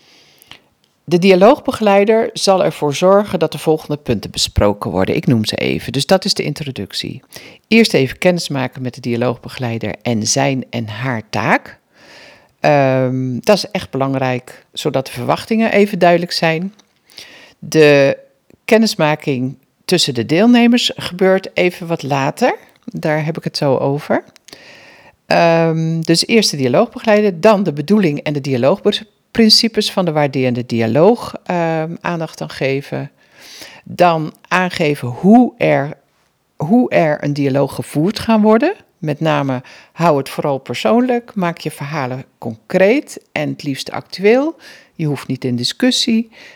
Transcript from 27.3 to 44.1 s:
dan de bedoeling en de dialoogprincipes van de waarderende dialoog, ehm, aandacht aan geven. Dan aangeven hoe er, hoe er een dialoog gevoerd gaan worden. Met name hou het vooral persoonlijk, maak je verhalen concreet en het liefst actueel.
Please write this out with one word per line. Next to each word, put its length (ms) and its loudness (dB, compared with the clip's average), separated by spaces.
dan 220 4
de 100 -2
bedoeling 480 0
en 120 -4
de 80 -4
dialoogprincipes 1500 0
van 120 0
de 80 0
waarderende 540 0
dialoog, 680 2
ehm, 560 -2
aandacht 400 -8
aan 100 -8
geven. 600 -6
Dan 500 0
aangeven 600 -2
hoe 500 4
er, 340 0
hoe 340 2
er 340 0
een 80 -2
dialoog 420 0
gevoerd 440 -4
gaan 240 2
worden. 320 4
Met 220 -6
name 420 0
hou 260 2
het 100 -4
vooral 300 -4
persoonlijk, 760 -2
maak 240 -4
je 120 -8
verhalen 540 -6
concreet 840 0
en 160 -4
het 140 -8
liefst 280 -8
actueel. 680 0